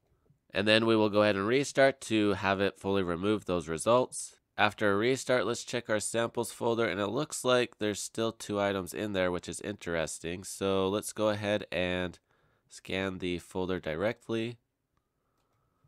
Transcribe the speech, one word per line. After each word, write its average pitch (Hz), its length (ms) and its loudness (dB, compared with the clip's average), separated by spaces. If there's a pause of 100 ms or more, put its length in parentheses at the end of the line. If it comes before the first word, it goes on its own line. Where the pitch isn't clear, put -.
(540)
And 101 120 0
then 110 200 6
we 113 100 6
will 107 140 4
go 104 120 4
ahead 104 140 4
and 98 100 0
restart 135 560 2
to 104 300 2
have 95 300 0
it - 160 0
fully 98 240 0
remove 90 420 -2
those 82 240 -2
results. 113 680 0 (200)
After 104 340 2
a 98 60 2
restart, 123 480 0
let's 117 200 -4
check 120 260 -6
our 107 100 0
samples 117 500 -2
folder, 117 360 0
and 90 120 -2
it 101 100 0
looks 135 360 -6
like 123 320 2
there's 104 240 -4
still 113 320 -4
two - 260 -6
items 98 360 -2
in 107 180 -4
there, 92 180 0
which 87 200 -6
is 85 100 -10
interesting. 85 840 -6
So 95 440 0
let's 101 240 -4
go 107 160 0
ahead 104 420 -2
and 90 480 -4 (520)
scan 95 480 -6
the 87 200 -2
folder 92 420 -4
directly. 113 760 -4 (1300)